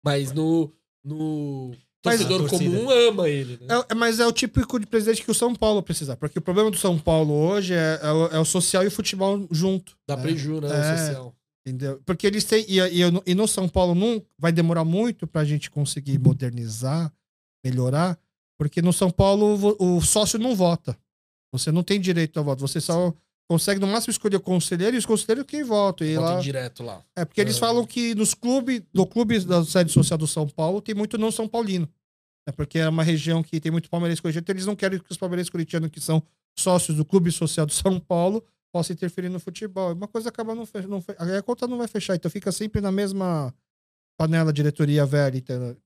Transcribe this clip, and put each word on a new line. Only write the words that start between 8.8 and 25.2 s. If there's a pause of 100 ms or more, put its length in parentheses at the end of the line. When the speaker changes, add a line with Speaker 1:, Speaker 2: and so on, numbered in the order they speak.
Speaker 2:
e
o
futebol
junto,
Speaker 1:
Dá
Speaker 2:
né?
Speaker 1:
preju,
né?
Speaker 2:
É.
Speaker 1:
O
social. (320)
Speaker 2:
Entendeu?
Porque
eles
têm.
E,
e, (240)
e
no
São
Paulo
não (160)
vai
demorar
muito
pra
gente
conseguir
modernizar, (540)
melhorar, (400)
porque
no
São
Paulo
vo-,
o
sócio
não
vota. (560)
Você
não
tem
direito
ao
voto.
Você
só (380)
consegue
no
máximo
escolher
o
conselheiro
e
os
conselheiros